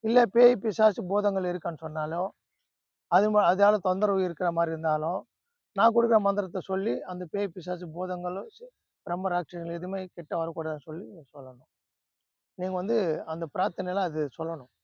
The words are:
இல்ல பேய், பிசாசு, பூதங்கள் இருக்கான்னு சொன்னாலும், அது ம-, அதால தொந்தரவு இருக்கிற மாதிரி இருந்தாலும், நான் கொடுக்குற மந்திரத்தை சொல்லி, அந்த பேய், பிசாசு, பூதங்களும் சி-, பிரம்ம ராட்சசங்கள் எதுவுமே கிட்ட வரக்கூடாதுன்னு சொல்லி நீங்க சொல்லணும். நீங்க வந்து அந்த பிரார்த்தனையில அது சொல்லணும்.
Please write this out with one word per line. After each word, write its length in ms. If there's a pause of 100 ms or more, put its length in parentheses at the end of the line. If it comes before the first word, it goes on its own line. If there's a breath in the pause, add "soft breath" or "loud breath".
இல்ல 220
பேய், 300
பிசாசு, 500
பூதங்கள் 440
இருக்கான்னு 340
சொன்னாலும், 460 (800)
அது 200
ம-, 160
அதால 320
தொந்தரவு 460
இருக்கிற 280
மாதிரி 220
இருந்தாலும், 460 (560)
நான் 180
கொடுக்குற 260
மந்திரத்தை 440
சொல்லி, 360
அந்த 300
பேய், 240
பிசாசு, 360
பூதங்களும் 600
சி-, 220 (340)
பிரம்ம 240
ராட்சசங்கள் 480
எதுவுமே 280
கிட்ட 300
வரக்கூடாதுன்னு 520
சொல்லி 160
நீங்க 280
சொல்லணும். 380 (880)
நீங்க 160
வந்து 220 (280)
அந்த 220
பிரார்த்தனையில 560
அது 180 (140)
சொல்லணும். 360 (140)